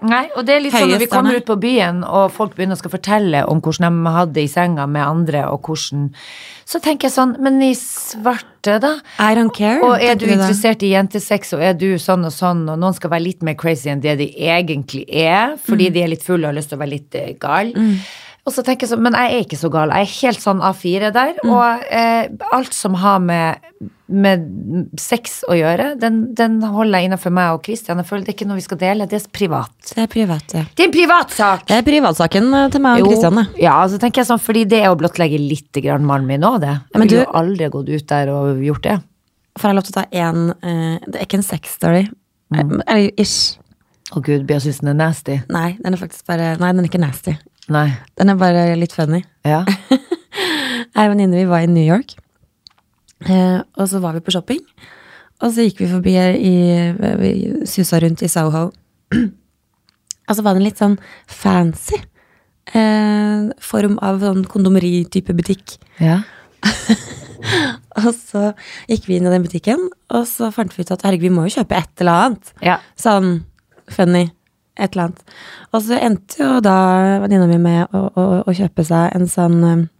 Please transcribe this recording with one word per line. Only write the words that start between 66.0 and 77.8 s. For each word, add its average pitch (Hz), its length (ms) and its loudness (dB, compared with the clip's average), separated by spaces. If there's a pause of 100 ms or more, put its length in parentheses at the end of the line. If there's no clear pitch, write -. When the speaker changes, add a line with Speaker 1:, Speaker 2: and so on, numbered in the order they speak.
Speaker 2:
<laughs> 208 60 2 (1300)
Og 233 160 2
så 208 380 -4 (340)
gikk 220 220 -2
vi 180 80 0
inn 180 100 0
i 180 60 2
den 180 100 2
butikken, 208 440 -2 (260)
og 233 140 0
så 233 260 -6
fant 208 220 -4
vi 180 100 -6
ut - 60 -6
at, 180 120 -6
herregud, 185 240 0
vi 180 60 2
må 165 140 2
jo 214 120 -4
kjøpe 196 180 -2
et - 260 -4
eller 175 220 4
annet. 247 260 -4 (100)
Speaker 1:
Ja. 175 160 2 (180)
Speaker 2:
Sånn 185 440 2 (480)
funny, 175 400 2 (500)
et 196 160 -4
eller 175 160 -2
annet. - 140 -16 (500)
Og 220 80 0
så 226 160 -2
endte 226 420 -2
jo 262 220 2
da 196 140 4 (440)
venninna 196 300 4
mi 170 80 4
med 170 320 2